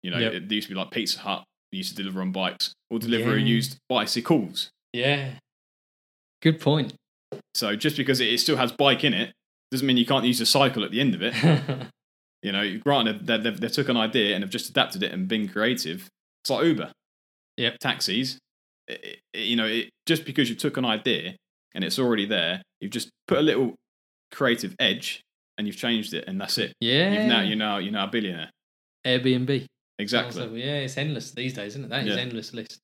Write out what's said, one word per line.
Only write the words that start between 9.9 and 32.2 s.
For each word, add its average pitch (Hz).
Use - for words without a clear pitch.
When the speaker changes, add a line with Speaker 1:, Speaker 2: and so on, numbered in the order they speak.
Speaker 1:
you 117
can't 123
use 120
a 110
cycle 135
at 92
the 113
end 101
of 87
it. 117
Speaker 2:
<laughs> 135
Speaker 1:
You 98
know, 101
granted, 113
they, 117
they've, 107
they 113
took 135
an 120
idea 110
and 95
have 98
just -
adapted 110
it -
and 92
been 107
creative. 104
It's -
like 135
Uber. 117
Speaker 2:
Yep. 117
Speaker 1:
Taxis, 123
it, -
it, 98
you 117
know, 110
it, 110
just 160
because 131
you 110
took 147
an 131
idea 107
and 92
it's 82
already 117
there, 92
you've 202
just 233
put -
a 151
little 127
creative 117
edge 113
and 104
you've 98
changed 113
it, 78
and 95
that's -
it. 101
Speaker 2:
Yeah. 147
Speaker 1:
You've 214
now, 113
you're 107
now, 107
you're 98
now 101
a 101
billionaire. 92
Speaker 2:
Airbnb. 127
Speaker 1:
Exactly. 104
Speaker 2:
Also, 113
yeah, 135
it's 131
endless 139
these 127
days, 104
isn't 135
it? 113
That 120
is 104
Speaker 1:
Yeah. 120